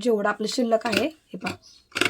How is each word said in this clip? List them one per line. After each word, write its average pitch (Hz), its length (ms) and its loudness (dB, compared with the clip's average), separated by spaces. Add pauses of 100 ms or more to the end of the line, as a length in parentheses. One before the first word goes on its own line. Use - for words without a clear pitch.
जेवढं 214 260 2
आपलं 208 180 -2
शिल्लक 226 400 2
आहे, 220 200 0
हे - 320 -10
पहा, - 180 -6 (540)